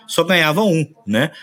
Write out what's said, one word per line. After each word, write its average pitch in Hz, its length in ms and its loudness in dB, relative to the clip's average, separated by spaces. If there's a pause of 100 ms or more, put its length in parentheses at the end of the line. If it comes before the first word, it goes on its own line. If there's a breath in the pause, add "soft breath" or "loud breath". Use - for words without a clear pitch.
só 170 160 0
ganhava 170 400 2
um, 160 200 2 (220)
né? 113 240 -2 (120)